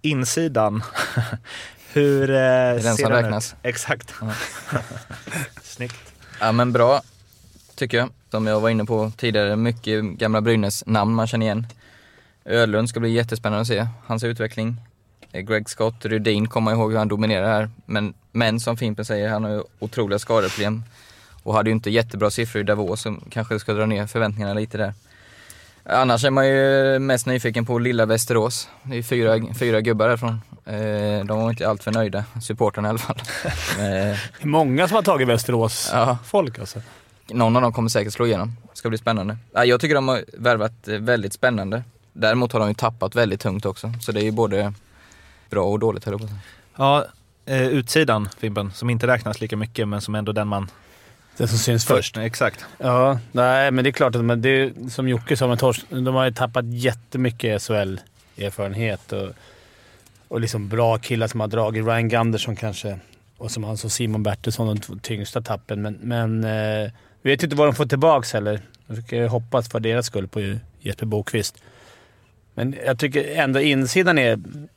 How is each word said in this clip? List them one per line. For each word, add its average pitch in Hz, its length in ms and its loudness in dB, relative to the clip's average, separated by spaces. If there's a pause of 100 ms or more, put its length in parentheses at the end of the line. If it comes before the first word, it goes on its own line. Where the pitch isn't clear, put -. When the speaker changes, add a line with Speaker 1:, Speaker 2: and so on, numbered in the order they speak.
Speaker 1:
insidan. 127 800 0 (560)
<laughs> - 540 -18
Hur, 139 380 4
eh, 135 40 2
Speaker 2:
Det 135 60 6
är 127 340 4
den 117 80 0
Speaker 1:
ser 113 220 2
Speaker 2:
som 113 80 4
Speaker 1:
den 120 100 4
Speaker 2:
räknas. 107 300 -2
Speaker 1:
ut? - 100 -20
Exakt. - 580 -4
Speaker 2:
Ja. 110 120 -4 (400)
Speaker 1:
<laughs> 139 80 -2 (840)
Snyggt. - 500 -14 (280)
Speaker 2:
Ja, 110 120 2
men 120 200 4
bra, 120 280 6 (760)
tycker 120 240 0
jag. 123 100 2 (220)
Som 110 160 0
jag 107 140 2
var 110 100 2
inne 110 140 2
på 110 320 0
tidigare, 104 400 0
mycket 110 480 0
gamla 107 360 0
Brynäs-namn 107 760 2
man 113 120 2
känner 113 200 -2
igen. 110 200 -2 (760)
Ölund 113 440 2
ska 117 120 -4
bli 117 100 0
jättespännande 113 500 0
att 117 60 -2
se, 113 200 0 (200)
hans 113 180 -4
utveckling. 117 520 -4 (560)
Eh, - 80 -6
Greg 107 300 -2
Scott, 113 340 -2
Rudin 107 440 2
kommer 113 240 2
ihåg 113 200 2
hur 110 60 2
han 107 100 2
dominerar 104 380 0
här. 107 240 2 (160)
Men, 104 280 -4 (180)
men 113 280 2
som 117 160 -2
Fimpen 110 280 -4
säger, 107 240 -2
han 107 160 -2
har 104 60 -4
ju 107 120 -4 (160)
otroliga 104 400 -2
skadeproblem. 107 640 0 (600)
Och 107 120 -2
hade 107 160 4
ju 110 40 2
inte 110 160 -2
jättebra 107 400 0
siffror 113 300 -4
i 104 40 -2
Davos, 104 360 -2
som 104 300 -8
kanske 113 280 -4
ska 107 140 -4
dra 107 140 0
ner 104 200 -2
förväntningarna 104 480 -2
lite 107 240 -4
där. 104 160 -2 (880)
Annars 123 400 2
är 139 60 4
man 135 180 4
ju 135 500 4
mest 131 280 0
nyfiken 117 400 -2
på 120 120 0
lilla 120 280 2
Västerås. 113 640 0 (140)
Det 131 160 -8
är 120 40 -4
fyra, 113 520 2
fyra 117 260 2
gubbar 110 280 2
härifrån. 117 320 0 (260)
Eh, 104 580 -2
de 107 160 -2
var 113 100 0
inte 117 180 -2
alltför 107 240 -2
nöjda, 107 320 -2 (180)
supporterna 107 460 0
i - 20 0
alla 113 80 -2
fall. - 220 -6 (240)
<laughs> - 0 - (340)
Eh, 104 60 -2
Speaker 3:
Det 98 320 0 (240)
är 147 60 -6
många 147 420 2
som 185 60 -2
har 220 80 4
tagit 147 260 4
Västerås 117 640 2
Speaker 2:
Ja. 123 320 2
Speaker 3:
folk, 143 340 0
alltså. 110 220 -12 (460)
Speaker 2:
Någon 113 300 2
av 127 60 6
dem 120 100 2
kommer 113 160 0
säkert 107 240 0
slå 120 140 0
igenom. 110 300 0 (140)
Det - 80 -20
ska - 100 -4
bli 113 100 -2
spännande. 107 380 -2 (160)
Ja, 123 120 -2
jag 123 160 4
tycker 151 140 0
de 135 140 0
har 123 240 -2
värvat, 113 560 0
eh, 107 100 -4
väldigt 110 340 0
spännande. 113 500 -2 (300)
Däremot 117 400 0
har 113 80 0
de 104 80 2
ju 104 60 0
tappat 113 420 -2
väldigt 104 240 2
tungt 101 260 -4
också. 104 340 -6
Så 113 120 -6
det 104 80 0
är 107 40 0
ju 110 60 0
både 104 420 0 (800)
bra 101 140 0
och 104 140 0
dåligt, 110 260 -2
höll 104 80 -4
jag 104 80 -6
på 110 40 -12
att 104 60 -12
säga. 101 100 -12 (360)
Speaker 1:
Ja, 139 300 2 (400)
eh, 131 200 2
utsidan, 123 640 2 (100)
Fimpen, 101 340 -4
som 120 180 -4
inte 117 160 0
räknas 117 340 0
lika 107 160 -4
mycket, 107 320 -4
men 104 120 -4
som 107 140 -8
ändå 107 180 -4
den 104 160 -2
man 98 220 -4 (640)
Speaker 3:
Den 120 120 0
som 113 100 0
syns 113 280 0
först. 127 300 2
Speaker 1:
Exakt. 113 480 -2 (140)
Speaker 3:
Ja, 127 400 4 (140)
nej, 131 380 4
men 127 140 2
det 139 60 4
är - 20 -8
klart 123 220 2
att 117 140 2
de, 120 140 2
det 127 60 4
är, 135 420 2
som 131 180 -4
Jocke 123 280 0
sa 127 120 2
med 120 100 2
Torsk, 123 320 2
de 131 240 -2
har 131 100 2
ju 127 80 0
tappat 123 360 -2
jättemycket 120 880 -2
S - 120 -6
H 113 60 0
L-erfarenhet 101 1400 -6
och, 98 160 -6 (1000)
och 117 120 -4
liksom 110 280 -4
bra 113 300 2
killar 113 300 -2
som 113 120 -4
har 107 80 -2
dragit. 110 380 0
Ryan 117 220 0
Gunderson 113 480 0
kanske, 101 420 -8 (400)
och 113 120 -10
som 110 140 -8
han, 107 120 -6
som 107 140 -6
Simon 107 320 0
Bertilsson, 113 440 0
de 104 140 0
två - 220 -14
tyngsta 107 400 -6
tappen. 104 400 -6
Men, 107 200 -6
men, 113 420 0
eh, 107 460 -2 (320)
vi 135 80 2
vet 139 120 4
ju 175 40 0
inte 143 100 -2
vad 147 120 6
de 131 60 2
får 143 120 0
tillbaks 139 460 4
heller. 104 280 -2 (260)
Jag 113 100 -10
tycker 117 260 -4
jag 117 60 2
hoppas 117 400 -2
för 113 120 -4
deras 113 260 0
skull 98 220 -6
på 101 280 -4 (240)
Jesper 101 260 -6
Bokvist. 104 480 -2 (1000)
Men 135 220 -4 (100)
jag 127 120 0
tycker 143 360 -2
ändå 139 260 2
insidan 151 580 4
är 117 200 4 (380)